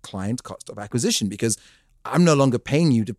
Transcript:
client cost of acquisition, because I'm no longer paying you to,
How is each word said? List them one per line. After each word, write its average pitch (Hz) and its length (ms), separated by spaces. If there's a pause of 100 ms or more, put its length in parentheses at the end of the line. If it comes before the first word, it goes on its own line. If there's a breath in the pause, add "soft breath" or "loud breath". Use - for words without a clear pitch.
client 104 400
cost - 280
of - 100
acquisition, 117 480
because 107 280 (480 soft breath)
I'm 175 200
no 160 100
longer 135 240
paying 156 320
you 113 140
to, 107 140